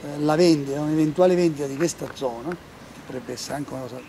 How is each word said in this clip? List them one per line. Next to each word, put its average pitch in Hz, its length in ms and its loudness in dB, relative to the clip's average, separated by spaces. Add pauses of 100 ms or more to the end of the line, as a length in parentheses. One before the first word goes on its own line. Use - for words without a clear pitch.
eh, 147 160 -10
la 151 160 2
vendita, 147 460 4
un'eventuale 156 540 4
vendita 160 320 2
di 135 80 -6
questa 156 380 -2
zona, 120 360 -6
che - 560 -14
potrebbe 127 280 -10
essere 131 220 -8
anche 139 180 -8
una 131 100 -8
cosa 123 260 -10